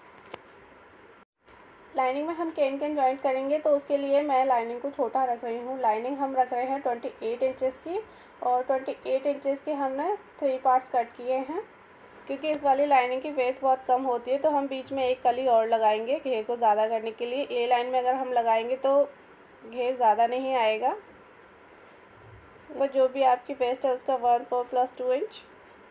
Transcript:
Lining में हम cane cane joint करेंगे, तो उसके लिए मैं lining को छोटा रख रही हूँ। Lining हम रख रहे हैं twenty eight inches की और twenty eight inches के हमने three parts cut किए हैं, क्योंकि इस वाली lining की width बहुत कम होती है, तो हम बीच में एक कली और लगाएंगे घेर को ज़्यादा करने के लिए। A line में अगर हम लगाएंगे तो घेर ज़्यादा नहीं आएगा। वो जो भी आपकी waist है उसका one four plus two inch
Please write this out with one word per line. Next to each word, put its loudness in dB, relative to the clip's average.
Lining 0
में -4
हम -4
cane 0
cane -2
joint 2
करेंगे, 0
तो 0
उसके 0
लिए 2
मैं 2
lining 0
को -4
छोटा -2
रख -2
रही -4
हूँ। -8
Lining 0
हम -2
रख 2
रहे -2
हैं -4
twenty -4
eight -4
inches -2
की -6
और 0
twenty -2
eight 0
inches -2
के -4
हमने -2
three 0
parts 2
cut 0
किए -4
हैं, -6
क्योंकि -4
इस -2
वाली 4
lining 2
की -6
width 0
बहुत 2
कम 4
होती -2
है, 2
तो 2
हम 0
बीच -8
में -2
एक 0
कली 2
और 4
लगाएंगे 2
घेर -2
को -4
ज़्यादा 4
करने -2
के -8
लिए। -2
A 0
line 2
में 0
अगर 2
हम -4
लगाएंगे 2
तो 4
घेर -4
ज़्यादा 4
नहीं -2
आएगा। 2
वो -2
जो 2
भी 0
आपकी 2
waist -2
है 2
उसका -2
one 2
four -2
plus -2
two -2
inch -6